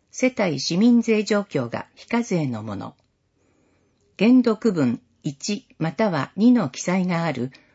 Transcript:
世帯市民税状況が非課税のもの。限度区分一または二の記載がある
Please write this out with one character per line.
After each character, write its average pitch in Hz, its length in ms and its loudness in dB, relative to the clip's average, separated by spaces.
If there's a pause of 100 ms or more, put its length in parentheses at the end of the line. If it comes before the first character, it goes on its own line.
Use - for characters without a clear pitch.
世 254 300 -2
帯 165 200 0
市 165 180 -4
民 233 240 6
税 220 220 0
状 202 180 0
況 135 280 -4
が 110 240 -8
非 - 140 -20
課 233 160 -2
税 170 240 -2
の 113 160 -6
も 107 120 -8
の。 113 200 -14 (1200)
限 247 260 6
度 226 160 0
区 226 140 0
分 131 280 0 (220)
一 - 460 -8 (100)
ま 160 140 -4
た 220 180 -2
は 151 260 -4
二 226 160 4
の 208 180 2
記 - 120 -14
載 180 240 0
が 170 180 -2
あ 165 80 -2
る 127 200 -6 (240)